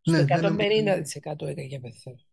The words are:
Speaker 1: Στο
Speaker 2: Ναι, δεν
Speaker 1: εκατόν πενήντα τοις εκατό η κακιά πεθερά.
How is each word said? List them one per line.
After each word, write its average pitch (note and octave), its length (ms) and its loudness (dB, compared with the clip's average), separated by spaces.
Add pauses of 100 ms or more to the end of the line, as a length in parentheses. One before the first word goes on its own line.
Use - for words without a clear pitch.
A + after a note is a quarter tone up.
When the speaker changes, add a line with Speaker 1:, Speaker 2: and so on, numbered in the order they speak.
Speaker 1:
Στο D#3+ 100 0
Speaker 2:
Ναι, E3 60 6
δεν D3 100 6
Speaker 1:
εκατόν E3 300 2
πενήντα G#3 440 2
τοις D3+ 140 -8
εκατό D3+ 340 -10
η D3 60 -8
κακιά C3+ 260 -12
πεθερά. B2 360 -16 (160)